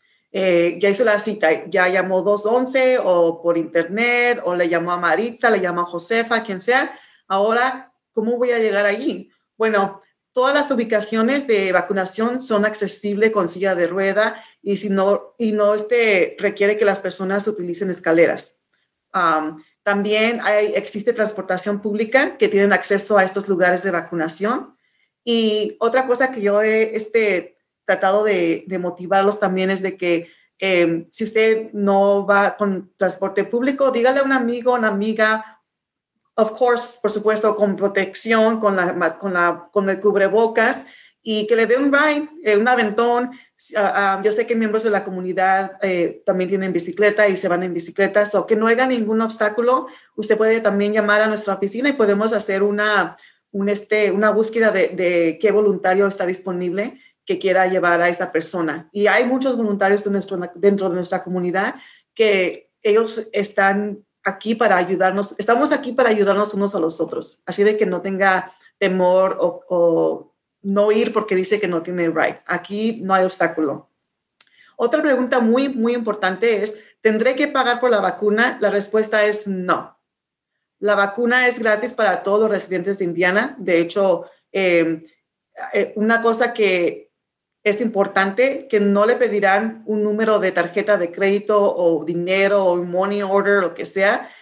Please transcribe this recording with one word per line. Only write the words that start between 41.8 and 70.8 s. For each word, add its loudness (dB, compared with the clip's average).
ride, 0
eh, 2
un 2
aventón. 0
Ah, 0
ah, -8
yo 0
sé -2
que -2
miembros -2
de 0
la 0
comunidad, -2
eh, -2
también 0
tienen -2
bicicleta 0
y 0
se -2
van 0
en -6
bicicleta, 0
so -2
que 0
no 0
haya 2
ningún -2
obstáculo. 0
Usted -2
puede 2
también 0
llamar 2
a 2
nuestra -2
oficina -2
y 0
podemos 2
hacer -2
una, 0
un, -4
este, 0
una 2
búsqueda 2
de, 2
de 0
qué 4
voluntario 2
está -2
disponible -6
que -2
quiera 2
llevar 2
a 2
esta -4
persona. -4
Y 2
hay 4
muchos 0
voluntarios 0
de -2
nuestro, -4
dentro 2
de -2
nuestra -4
comunidad -2
que 0
ellos 0
están 0
aquí -4
para 2
ayudarnos. 0
Estamos 2
aquí -2
para 2
ayudarnos 2
unos -2
a -2
los -2
otros. -8
Así 0
de 4
que 0
no -2
tenga 0
temor 2
o, -2
o 0
no 2